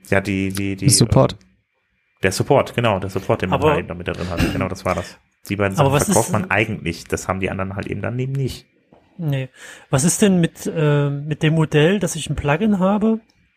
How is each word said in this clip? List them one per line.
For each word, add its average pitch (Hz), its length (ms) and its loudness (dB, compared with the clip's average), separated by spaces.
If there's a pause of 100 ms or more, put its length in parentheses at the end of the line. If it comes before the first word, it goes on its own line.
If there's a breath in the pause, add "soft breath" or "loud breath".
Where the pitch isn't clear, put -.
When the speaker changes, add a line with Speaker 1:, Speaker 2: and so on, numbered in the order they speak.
Speaker 1:
ja, 98 140 2
die, 98 260 -2
die, 98 260 -4
die, 95 140 0
Speaker 2:
Support. 123 460 4
Speaker 1:
ähm, - 40 -20 (840)
der 95 100 0
Support, 120 420 2
genau, 113 240 0
der 95 120 -6
Support, 104 320 -2
den 92 80 -2
man - 100 0
Speaker 3:
Aber 151 120 2
Speaker 1:
halt 143 80 0
eben - 80 -10
damit 87 200 -8
da 85 40 -4
drin 90 180 -6
hat. 82 100 -4 (140)
Genau, 95 140 -2
das 92 180 -8
war 90 80 0
das. - 240 -8 (320)
Die 98 60 -4
beiden 98 220 0
Speaker 3:
Aber 135 120 4
Speaker 1:
Sachen 139 100 2
Speaker 3:
was 101 60 0
Speaker 1:
verkauft 117 220 2
Speaker 3:
ist 180 40 -6
Speaker 1:
man - 180 -2
eigentlich, 98 540 -2
das - 240 -6
haben 95 120 -2
die - 100 -2
anderen 95 260 -6
halt 98 120 -8
eben 104 120 -6
dann 110 180 -6
eben 131 140 -4
nicht. 135 320 -6 (580)
Speaker 3:
Nee. 135 280 -4 (400 loud breath)
Was 139 140 2
ist - 180 2
denn 185 180 6
mit, - 340 -2
äh, 147 360 2
mit 147 320 -4
dem 156 100 4
Modell, 160 460 4
dass 170 180 -2
ich 151 140 -8
ein 131 60 -2
Plugin 185 420 0
habe, 208 420 2 (360)